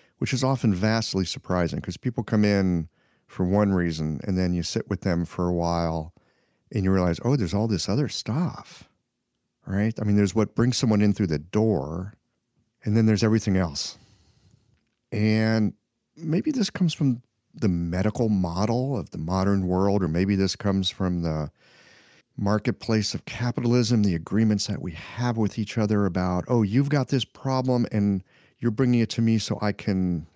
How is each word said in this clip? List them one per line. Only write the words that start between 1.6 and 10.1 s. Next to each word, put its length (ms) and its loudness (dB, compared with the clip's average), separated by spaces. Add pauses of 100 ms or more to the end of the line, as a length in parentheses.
'cause 160 -8
people 260 -4
come 220 2
in 420 2 (400)
for 160 -4
one 300 2
reason, 500 -2
and 140 -2
then 160 0
you 100 -2
sit 260 -4
with 120 -4
them 240 0
for 220 -4
a 60 0
while, 600 -2 (580)
and 120 -2
you 80 2
realize, 340 2
"Oh, 100 2
there's 200 -2
all 120 0
this 220 -2
other 180 0
stuff," 800 -8 (800)
right? 340 -2
I 40 -2
mean, 120 2